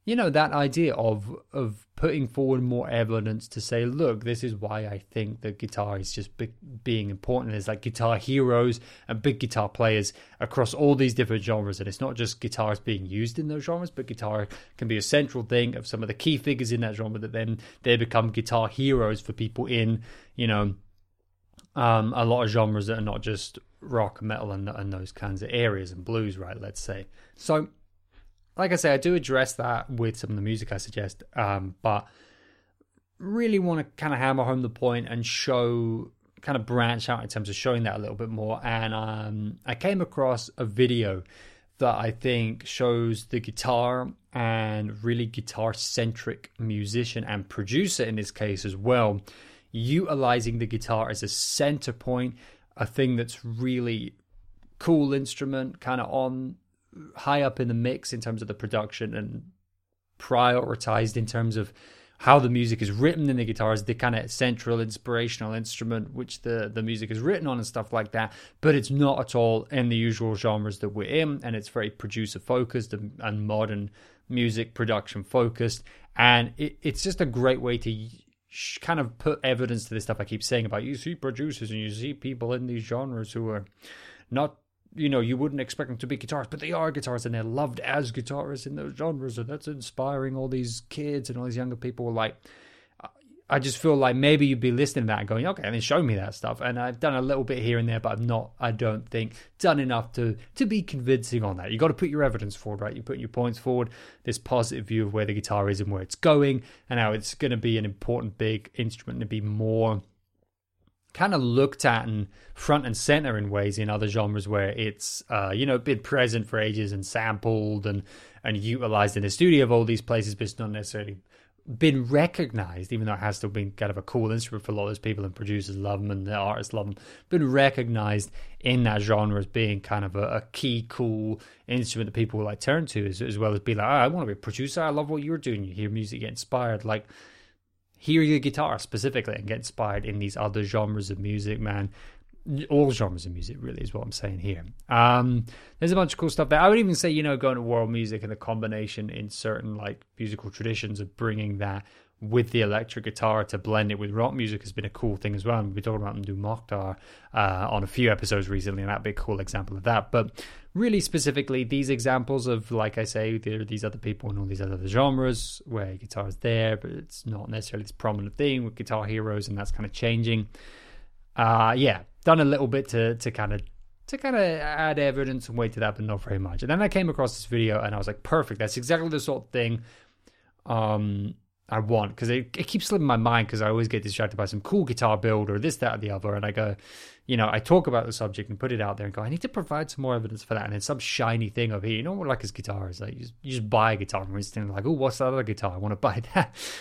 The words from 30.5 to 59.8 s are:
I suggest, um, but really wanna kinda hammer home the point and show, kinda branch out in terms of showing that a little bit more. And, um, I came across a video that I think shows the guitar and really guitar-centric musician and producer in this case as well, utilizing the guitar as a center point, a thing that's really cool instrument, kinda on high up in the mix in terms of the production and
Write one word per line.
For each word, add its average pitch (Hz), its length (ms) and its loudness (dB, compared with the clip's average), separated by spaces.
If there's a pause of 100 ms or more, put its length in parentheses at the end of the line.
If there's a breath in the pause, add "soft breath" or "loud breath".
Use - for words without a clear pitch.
I 101 60 -4
suggest, - 460 -8 (120)
um, 98 480 -2
but 101 240 0 (1120 soft breath)
really 214 400 2
wanna 170 240 2
kinda 147 340 -4
hammer 131 260 4
home 127 200 2
the 120 60 0
point 120 380 0
and 117 160 -4
show, 117 880 0 (300)
kinda 139 180 -2
branch 117 480 0
out 117 140 0
in 113 80 -10
terms 104 200 -6
of 98 60 -6
showing 120 280 2
that 104 140 -2
a - 20 -6
little 101 160 -6
bit 110 140 -6
more. 110 340 -4
And, 113 320 -2
um, 107 680 -6
I 123 100 -2
came 190 260 0
across 127 560 0
a 127 80 -2
video 110 580 2 (540 loud breath)
that 117 220 2
I 113 100 -2
think 117 560 -2
shows 117 640 0
the 123 120 -2
guitar 123 720 0 (220)
and 107 720 -2
really 117 240 0
guitar-centric 113 1300 -4
musician 110 680 -2
and 101 240 -6
producer 127 560 -2
in 110 120 -2
this 107 160 -6
case 104 340 -4
as 95 100 -6
well, 104 460 2 (500 loud breath)
utilizing 123 840 2
the 117 80 -2
guitar 113 460 -2
as 107 100 -6
a 110 60 -4
center - 640 0
point, 123 420 -2 (400 loud breath)
a 110 120 -2
thing 127 300 2
that's 117 280 -6
really 120 680 -2 (640)
cool 147 340 4
instrument, 135 640 -4
kinda 127 260 -2
on 131 500 -2 (600)
high 143 280 2
up 131 160 0
in 127 80 0
the 117 80 0
mix 120 360 -2
in 117 100 -6
terms 113 200 -4
of 110 60 -10
the 107 80 -4
production 107 580 -4
and 113 300 -8 (760)